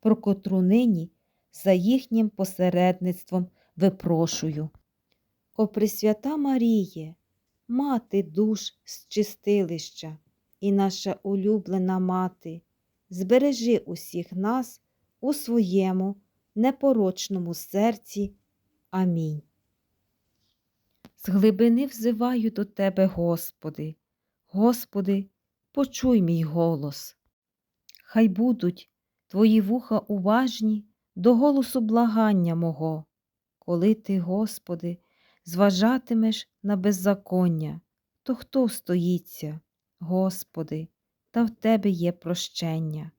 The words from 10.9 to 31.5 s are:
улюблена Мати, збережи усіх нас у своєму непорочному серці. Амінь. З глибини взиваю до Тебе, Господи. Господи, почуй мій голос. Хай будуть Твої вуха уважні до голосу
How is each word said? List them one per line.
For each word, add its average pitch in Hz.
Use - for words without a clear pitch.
улюблена 190
Мати, 180
збережи 233
усіх -
нас 220
у 277
своєму 190
непорочному 208
серці. 202
Амінь. 165
З -
глибини 220
взиваю 233
до 208
Тебе, 190
Господи. 170
Господи, 202
почуй 254
мій 165
голос. 160
Хай 220
будуть 190
Твої 220
вуха 220
уважні 214
до 208
голосу 269